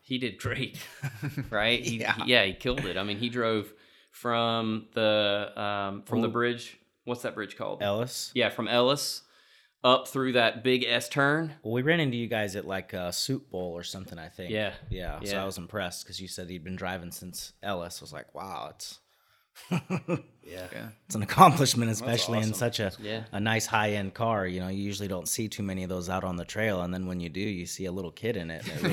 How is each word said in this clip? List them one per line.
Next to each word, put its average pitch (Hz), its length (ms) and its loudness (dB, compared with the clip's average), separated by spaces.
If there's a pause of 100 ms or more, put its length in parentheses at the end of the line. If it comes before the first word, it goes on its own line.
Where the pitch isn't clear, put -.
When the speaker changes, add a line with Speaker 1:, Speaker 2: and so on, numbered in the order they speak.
Speaker 1:
He 127 160 -4
did 120 200 -4
great, - 400 -4 (380)
Speaker 2:
<laughs> 139 340 -6
Speaker 1:
right? 113 340 4
He, 113 160 -2
Speaker 2:
Yeah. 101 140 2 (100)
Speaker 1:
he, 123 80 2
yeah, 113 120 8
he 95 100 0
killed - 320 -2
it. 87 100 -2
I 95 80 0
mean, 104 140 -2
he 120 120 -2
drove 113 420 0 (380)
from 113 840 0
the, 104 680 4
um, 101 420 -2
from 120 200 0
the 113 60 4
Speaker 2:
Ooh. 113 40 -4
Speaker 1:
bridge. 120 460 -2 (260)
What's 120 180 -6
that 123 120 -4
bridge 104 220 -8
called? 101 260 -6
Speaker 2:
Ellis? 107 520 -2
Speaker 1:
Yeah, 113 160 4
from 113 180 -2
Ellis 123 540 2 (600)
up 127 260 8
through 131 240 0
that 117 300 4
big 127 220 4
S 117 240 2
turn. 147 460 2 (100)
Speaker 2:
Well, 107 80 -2
we 123 100 2
ran 160 180 4
into 127 180 2
you 117 100 -4
guys 107 260 0
at, 101 120 -4
like, 95 260 -6
a 90 200 -4
Soup - 380 -2
Bowl 90 220 -4
or 87 100 -8
something, 87 380 -10
I 80 80 -12
think. 90 240 -10
Speaker 1:
Yeah. 107 220 -2 (160)
Speaker 2:
Yeah, 87 340 0
so 101 80 -2
Speaker 1:
Yeah. 98 100 0
Speaker 2:
I 95 40 -2
was 95 120 -6
impressed 90 480 -6
'cause 92 140 -12
you 92 80 -10
said 90 220 -10
he'd 90 120 -8
been 92 140 -8
driving 90 340 -6
since - 520 -12
Ellis. 87 380 -6
I - 40 -18
was 78 80 -16
like, 73 240 -14
"Wow, 80 340 -8
it's - 300 -16 (680)
<laughs> - 0 -
Speaker 1:
Yeah. 123 1040 -4
Speaker 3:
Yeah. 113 160 -10 (180)
Speaker 2:
it's - 80 -8
an 110 80 0
accomplishment, 123 640 8
Speaker 4:
That's 110 120 -2
Speaker 2:
especially 117 380 0
in 110 60 2
Speaker 4:
awesome. 110 100 0
Speaker 2:
such 117 260 0
a, 98 200 -2
Speaker 1:
Yeah. 110 320 -6
Speaker 2:
a 101 80 -2
nice 110 260 2
high-end 104 480 2
car." 110 320 0
You 90 140 -4
know, 90 80 -4
you 98 140 -2
usually 101 260 -4
don't 90 200 -6
see 110 200 -2
too 104 160 -6
many 95 180 -2
of 90 60 -4
those 90 200 -4
out 95 160 0
on 92 120 -2
the 85 80 -4
trail, 104 380 0
and 87 120 -2
then 92 120 -4
when 90 140 -2
you 85 80 -4
do, 90 120 -6
you 95 260 -4
see 92 200 -6
a 87 60 -4
little 90 200 -6
kid 110 240 -4
in 82 140 -6
it, 80 180 -8
and - 20 -8
it 151 120 -6 (100)